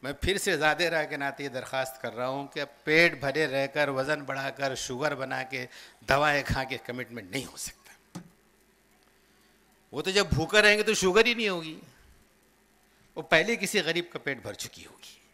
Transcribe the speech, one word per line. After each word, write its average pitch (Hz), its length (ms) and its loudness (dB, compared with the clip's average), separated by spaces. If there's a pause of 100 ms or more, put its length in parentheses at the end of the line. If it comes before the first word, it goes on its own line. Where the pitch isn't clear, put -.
मैं 139 100 -6 (100)
फिर 190 140 0
से 190 200 0
ज़ादे 151 320 4
राह 160 160 0
के 143 120 -8
नाते 139 260 -4
ये 143 60 -6
दरख्वास्त 127 520 -6
कर 117 120 -8
रहा 123 140 -4
हूँ 139 200 -6
कि 147 180 -8 (200)
पेट 156 360 4
भरे 139 240 0
रहकर, 139 440 0
वज़न 139 360 -2
बढ़ाकर, 135 500 -4
शुगर 139 400 -4
बना 131 280 -6
के, 127 240 -8 (400)
दवाएं 143 360 4
खा 135 200 -2
के 131 140 -6
कमिटमेंट 117 540 -10
नहीं 127 140 -6
हो - 120 -16
सकता। - 240 -12 (2000)
वो 135 80 -6
तो 170 100 -4
जब 190 180 4
भूखे 160 320 4
रहेंगे 208 220 6
तो 214 100 2
शुगर 196 340 6
ही 240 80 2
नहीं 220 140 -2
होगी, 165 280 -6 (1400)
वो 160 60 -10
पहले 175 320 4
किसी 190 260 -2
गरीब 170 320 -2
का 151 60 -10
पेट 131 240 -8
भर 101 120 -10
चुकी - 280 -14
होगी। - 380 -20 (120)